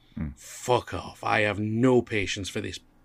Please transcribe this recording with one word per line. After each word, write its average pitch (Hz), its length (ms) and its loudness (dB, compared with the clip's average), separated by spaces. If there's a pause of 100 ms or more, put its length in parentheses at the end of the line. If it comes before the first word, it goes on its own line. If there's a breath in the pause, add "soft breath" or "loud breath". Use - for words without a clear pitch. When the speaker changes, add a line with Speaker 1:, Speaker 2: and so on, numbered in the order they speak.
(160)
Speaker 1:
Hmm. 76 200 -6
Speaker 2:
Fuck - 580 -2
off. - 300 -10
I 110 180 2
have 104 180 0
no 117 420 4
patience 101 480 -4
for - 120 -6
this - 180 -8 (260)